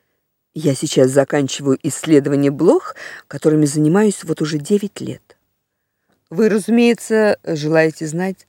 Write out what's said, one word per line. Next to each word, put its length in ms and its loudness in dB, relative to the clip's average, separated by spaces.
Я 220 0
сейчас 340 2
заканчиваю 720 0
исследование 720 0
блох, 420 0
которыми 380 2
занимаюсь 580 0
вот 200 -6
уже 160 -4
девять 420 -4
лет. 360 -14
Вы, 180 2
разумеется, 920 2
желаете 640 0
знать, 420 -6